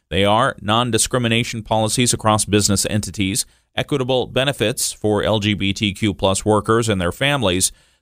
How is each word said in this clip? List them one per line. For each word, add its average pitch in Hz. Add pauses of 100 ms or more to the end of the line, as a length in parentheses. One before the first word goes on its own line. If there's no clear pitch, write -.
They 92
are 110
non-discrimination 117
policies 110
across 107
business 104
entities, 98 (300)
equitable 127
benefits 127
for 104
L 107
G 104
B 95
T 104
Q 101
plus 95
workers 107
and 98
their 87
families, 113 (300)